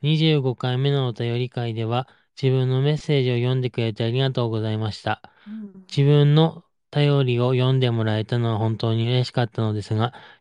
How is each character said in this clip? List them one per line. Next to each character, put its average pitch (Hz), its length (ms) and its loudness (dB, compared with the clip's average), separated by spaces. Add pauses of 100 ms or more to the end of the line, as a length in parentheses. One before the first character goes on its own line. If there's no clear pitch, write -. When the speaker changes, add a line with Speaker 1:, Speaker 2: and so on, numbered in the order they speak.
Speaker 1:
二 156 160 0
十 156 220 2
五 127 160 -2
回 127 220 -4
目 139 140 0
の 135 160 0
お 120 40 -4
便 117 240 -4
り 123 140 -4
会 117 240 -6
で 113 100 -4
は、 120 240 -4 (340)
自 131 140 2
分 131 140 0
の 131 120 0
メ 147 120 2
ッ 151 40 -2
セ 143 220 0
ー 131 40 2
ジ 127 80 0
を 120 40 0
読 123 200 0
ん 131 40 0
で 123 100 -4
く - 120 -4
れ 113 100 0
て 113 140 -4
あ 117 40 -2
り 123 100 -2
が 135 120 0
と 123 140 -2
う 113 40 -4
ご 110 120 -2
ざ 110 100 -2
い 107 60 -2
ま 110 160 -4
し - 80 -16
た。 107 200 -4 (240)
Speaker 2:
う 208 40 -18
ん。 202 440 -16
Speaker 1:
自 143 100 2
分 147 320 6
の 165 280 2 (280)
便 143 340 2
り 123 140 0
を 123 140 2
読 127 200 2
ん 131 60 2
で 123 120 2
も 110 120 0
ら 107 140 0
え 110 80 -2
た 120 140 -2
の 117 120 0
は 110 60 0
本 110 200 0
当 113 160 -2
に 113 140 0
嬉 123 180 0
し - 60 -10
か 123 120 0
っ 113 40 -2
た - 140 -6
の 110 120 -2
で 104 80 -4
す 107 140 -4
が、 113 180 -2 (280)